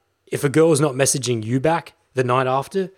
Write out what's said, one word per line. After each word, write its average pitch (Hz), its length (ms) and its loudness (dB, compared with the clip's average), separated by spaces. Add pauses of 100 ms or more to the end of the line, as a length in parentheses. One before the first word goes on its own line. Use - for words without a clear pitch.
(260)
if - 160 -6
a 143 60 0
girl 160 240 4
is 131 80 2
not 143 140 0
messaging 123 500 -2
you 123 160 -2
back 160 320 -2 (220)
the 131 100 0
night 127 220 0
after 139 520 -2